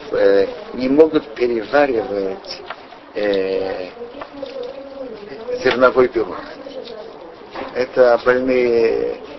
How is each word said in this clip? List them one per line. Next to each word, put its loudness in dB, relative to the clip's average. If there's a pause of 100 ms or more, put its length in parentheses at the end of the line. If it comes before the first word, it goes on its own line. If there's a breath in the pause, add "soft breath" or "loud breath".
(120)
э, 4 (280)
не -2
могут 6
переваривать, 0 (540)
э, 0 (1700)
зерновой 4
белок. -2 (1400)
Это 4
больные, 2 (220)